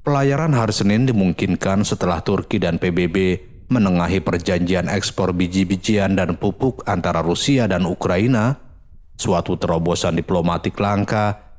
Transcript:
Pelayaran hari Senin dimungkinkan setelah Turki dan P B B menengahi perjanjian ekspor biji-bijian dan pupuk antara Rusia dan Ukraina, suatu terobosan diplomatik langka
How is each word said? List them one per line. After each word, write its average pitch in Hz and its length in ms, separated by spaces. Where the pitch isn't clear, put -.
Pelayaran 139 560
hari 113 160
Senin 104 320
dimungkinkan 98 800
setelah 90 400
Turki 98 320
dan 85 240
P 90 80
B 90 160
B 85 120
menengahi 92 560
perjanjian 87 640
ekspor 92 480
biji-bijian 95 800
dan 87 240
pupuk 110 480
antara 90 320
Rusia 110 480
dan 92 160
Ukraina, 107 720
suatu 90 400
terobosan 85 560
diplomatik 85 640
langka 104 640